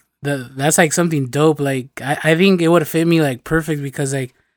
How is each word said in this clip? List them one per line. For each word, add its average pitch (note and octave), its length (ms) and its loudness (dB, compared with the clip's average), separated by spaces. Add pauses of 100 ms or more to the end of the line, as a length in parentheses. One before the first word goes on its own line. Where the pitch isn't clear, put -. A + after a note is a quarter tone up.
(220)
the, C3+ 340 -6
that's, C#3 220 0
like, E3 160 2
something D#3+ 340 0
dope. D3 320 2
Like, C3+ 420 -4
I, C3+ 220 -4
I D#3+ 120 4
think F#3 260 4
it E3 60 2
would E3 200 4
fit E3 200 0
me, E3 140 4
like, C3+ 220 -2
perfect D#3+ 380 -2
because, C#3 320 -6
like, C3 200 -6 (240)